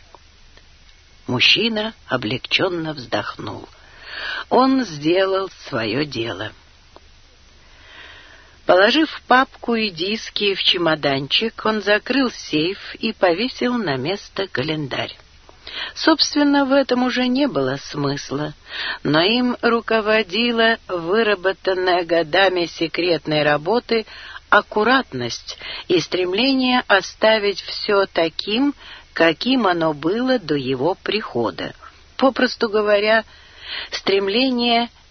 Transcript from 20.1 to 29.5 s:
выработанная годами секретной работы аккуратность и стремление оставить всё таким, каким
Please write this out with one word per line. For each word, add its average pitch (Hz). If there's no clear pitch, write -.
выработанная 185
годами 170
секретной 160
работы 185
аккуратность 208
и 175
стремление 247
оставить 202
всё -
таким, 214
каким 208